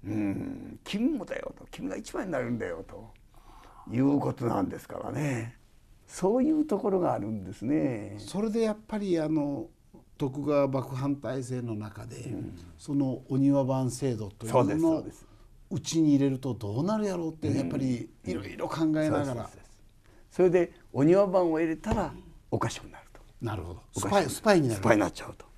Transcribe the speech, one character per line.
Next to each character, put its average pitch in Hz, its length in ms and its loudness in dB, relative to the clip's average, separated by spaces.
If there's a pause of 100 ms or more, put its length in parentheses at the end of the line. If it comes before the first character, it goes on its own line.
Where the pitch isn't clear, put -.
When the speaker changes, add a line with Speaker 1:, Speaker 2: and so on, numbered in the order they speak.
Speaker 1:
「う 98 60 -8
ん、 98 720 -4
君 233 260 0
も 226 140 -4
だ - 140 -8
よ」 - 180 -10
と、 - 140 -20
「君 - 180 -8
が 190 80 -6
一 214 160 -12
番 233 140 -6
に 180 60 -6
な 135 80 -2
る 120 100 -4
ん 120 80 -2
だ 95 80 -6
よ」 87 220 -8
と - 260 -16 (760)
い 110 100 -2
う 143 180 4
こ 135 160 -2
と 127 100 -10
な 110 160 0
ん 90 80 0
で - 100 -8
す - 80 -16
か - 120 -10
ら - 120 -8
ね。 123 460 -4 (500)
そ 196 300 0
う 262 60 4
い 302 80 2
う 302 160 2
と 202 120 0
こ 202 120 0
ろ 185 100 2
が 139 140 2
あ 117 40 -2
る 104 100 -4
ん 107 160 -6
で 95 100 -10
す - 80 -12
ね。 120 560 -2
Speaker 2:
そ 180 240 -6
れ 220 80 -2
で 226 100 0
や 214 140 2
っ 214 120 -10
ぱ 214 120 -4
り、 190 200 0
あ 151 100 0
の、 147 420 -2 (480)
徳 139 260 -2
川 143 240 4
幕 131 260 -4
藩 139 220 -2
体 127 260 -6
制 123 200 -6
の 113 120 -4
中 107 320 -10
で、 117 100 -14
Speaker 1:
う - 200 -8
ん。 - 220 -10 (180)
Speaker 2:
そ - 180 -6
の 131 340 0
お 131 100 2
庭 139 260 6
番 131 260 0
制 127 240 -2
度 104 160 -6
と - 160 -14
い 113 40 -4
う - 20 -2
の 135 60 6
を - 40 8
Speaker 1:
そ 285 40 6
う - 20 2
で 311 60 2
す、 311 60 2
そ 330 180 4
う - 60 -6
で - 80 -12
す。 - 140 -20 (440)
Speaker 2:
う 160 100 -2
ち 160 220 0
に 151 80 6
入 143 80 8
れ 139 120 4
る 135 80 -2
と 131 140 -4
ど 104 280 -4
う 156 40 0
な 214 140 2
る 208 80 0
や 190 100 -2
ろ 165 100 -2
う 160 60 -4
っ 160 40 -12
て、 156 120 -4
Speaker 1:
う 143 60 2
ん。 - 20 2
Speaker 2:
や 135 60 2
っ 127 40 -2
ぱ - 120 -2
り 127 320 -2 (140)
い - 100 -4
ろ - 100 -6
い - 120 -12
ろ 175 120 -4
考 165 140 -2
え 160 40 4 (220)
な - 20 2
が 147 80 2
ら。 147 60 0
Speaker 1:
そ 135 80 -4
う - 20 -4
で - 0 -
す、 - 0 -
そ - 0 -
う - 0 -
で - 300 -10
す。 - 60 -20 (600)
そ - 120 0
れ 185 80 6
で 175 220 2 (200)
お 127 120 2
庭 190 220 8
番 180 240 2
を 160 80 0
入 165 80 2
れ 160 100 -2
た 220 180 -2
ら 180 180 -2 (380)
お 117 80 -2
か 117 100 -2
し - 100 -8
く - 100 -14
な - 100 -20
る - 140 -20
と。 - 80 -20 (200)
Speaker 2:
な 104 160 -4
る 85 60 -8
ほ 87 100 -12
ど。 - 100 -14 (140)
Speaker 1:
お - 40 -2
か - 80 -4
し - 20 -2
く - 20 0
な 202 80 6
る。 147 80 0
Speaker 2:
ス - 140 -8
パ 214 120 6
イ、 - 0 -
ス - 0 -
パ - 20 -
イ 165 40 8
に 135 80 2
な 113 60 0
る。 98 60 -6
Speaker 1:
ス - 40 -8
パ 113 80 6
イ 110 40 8
に 104 40 4
な 90 80 2
っ - 40 -6
ち - 100 -12
ゃ - 40 -12
う - 100 -14
と。 - 100 -20 (120)